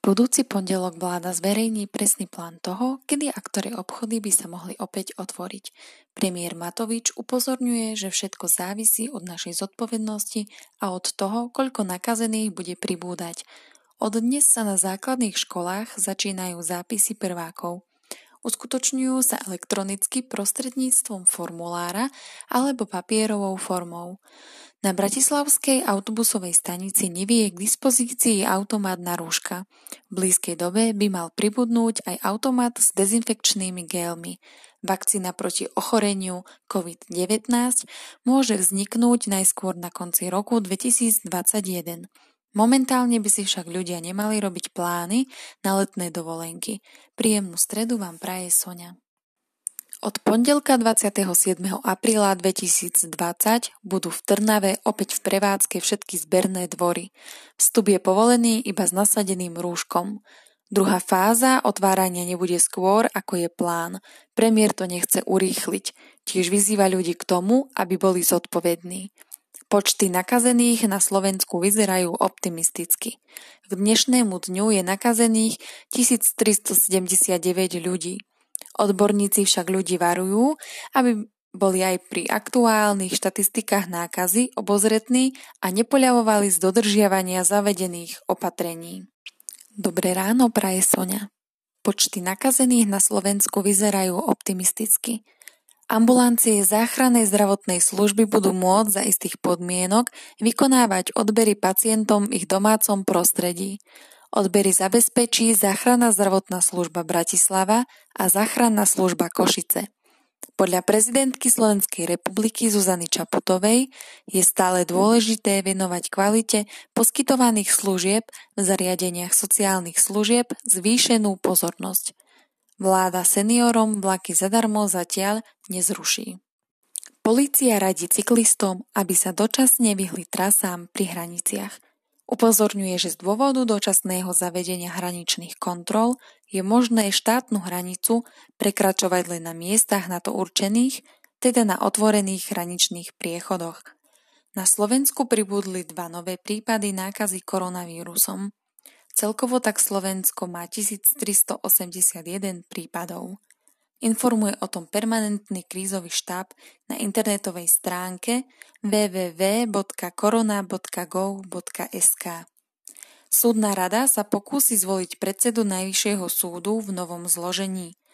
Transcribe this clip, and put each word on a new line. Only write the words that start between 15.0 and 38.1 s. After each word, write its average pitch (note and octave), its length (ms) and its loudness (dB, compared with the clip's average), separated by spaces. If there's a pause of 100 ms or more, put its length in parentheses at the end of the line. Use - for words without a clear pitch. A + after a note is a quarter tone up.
školách F#3 560 -6
začínajú F#3 640 -6
zápisy F#3 560 -4
prvákov. F3 720 -8 (560)
Uskutočňujú C4 800 -2
sa - 240 -2
elektronicky G3 720 -4
prostredníctvom B3 1040 -4
formulára F3 880 -4 (400)
alebo B3+ 320 0
papierovou G3+ 720 -2
formou. F3 640 -8 (640)
Na G3 80 0
bratislavskej C4+ 880 0
autobusovej G#3 720 -2
stanici F#3 560 -2
nie F3 160 -6
je A3 240 4
k F3 80 -8
dispozícii A#3 880 0
automat F#3+ 560 -2
na F3 160 -4
rúška. E3+ 480 -6 (480)
V F#3 80 -6
blízkej F3+ 400 -2
dobe G#3+ 320 0
by G#3 160 0
mal F3 240 -6
pribudnúť A3+ 720 0
aj - 160 -6
automat A#3+ 560 -2
s - 160 2
dezinfekčnými G3 960 -2
gélmi. E3+ 560 -8 (400)
Vakcína F#3+ 480 -2
proti - 400 -6
ochoreniu F#3+ 720 -2 (240)
covid E3+ 400 -6
devätnásť A3 800 0 (400)